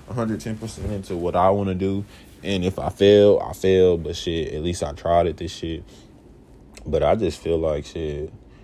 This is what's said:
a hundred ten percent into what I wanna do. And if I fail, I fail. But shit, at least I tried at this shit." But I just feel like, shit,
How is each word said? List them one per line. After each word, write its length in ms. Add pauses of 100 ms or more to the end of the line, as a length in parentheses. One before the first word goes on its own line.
a 60
hundred 260
ten 160
percent 360
into 260
what 180
I 140
wanna 260
do. 300 (360)
And 220
if 160
I 80
fail, 560
I 80
fail. 460
But 180
shit, 380
at 80
least 220
I 80
tried 360
at 100
this 140
shit." 320 (1000)
But 160
I 140
just 240
feel 180
like, 280
shit, 460 (320)